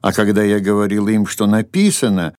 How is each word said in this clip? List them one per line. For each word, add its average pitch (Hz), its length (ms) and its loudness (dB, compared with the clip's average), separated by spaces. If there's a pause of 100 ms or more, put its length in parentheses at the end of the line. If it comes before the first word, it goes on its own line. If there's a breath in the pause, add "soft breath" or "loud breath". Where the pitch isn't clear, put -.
А 98 120 -2
когда 104 320 2
я 104 160 2
говорил 104 480 0
им, 107 180 0
что 104 220 -4
написано, 110 920 0